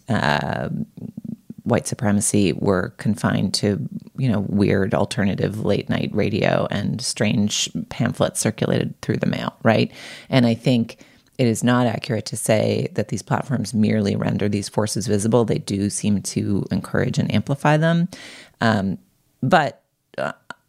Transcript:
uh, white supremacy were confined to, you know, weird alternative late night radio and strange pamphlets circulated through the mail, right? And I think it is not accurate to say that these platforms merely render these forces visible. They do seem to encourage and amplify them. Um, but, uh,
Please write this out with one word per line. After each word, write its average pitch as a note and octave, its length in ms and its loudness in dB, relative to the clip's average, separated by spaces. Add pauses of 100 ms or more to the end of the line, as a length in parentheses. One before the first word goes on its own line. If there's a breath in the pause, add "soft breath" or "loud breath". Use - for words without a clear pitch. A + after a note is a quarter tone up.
uh, D2 600 0 (920)
white A2 240 0
supremacy G2+ 640 2
were F#2+ 440 0
confined G#2 560 0
to, G#2 260 0 (380)
you C3+ 120 0
know, G#2 200 2
weird G2+ 440 2
alternative G2+ 680 0
late - 260 0
night - 240 -2
radio G2+ 580 0
and G#2 300 -4
strange G#2+ 680 0 (200)
pamphlets - 500 -2
circulated - 640 -2
through - 160 -2
the - 100 -2
mail, - 360 -4
right? A2+ 280 2 (380 loud breath)
And C3 160 4
I A#2 80 4
think A#2 440 0 (400 soft breath)
it C3 100 2
is A2 160 0
not B2 240 4
accurate A2 400 -4
to - 100 -10
say A2 560 2
that - 160 -4
these G#2 120 -4
platforms A2 520 -4
merely G#2+ 420 2
render G#2+ 340 0
these G2+ 200 -2
forces G#2+ 380 -2
visible. A2 380 2
They - 140 0
do G2+ 300 0
seem G2+ 340 0
to G#2 480 -2
encourage - 460 -2
and D3 160 0
amplify C#3+ 440 2
them. E3 320 2 (500 loud breath)
Um, G2+ 380 2 (440)
but, C#3+ 420 2 (340)
uh, C2+ 160 -4 (360)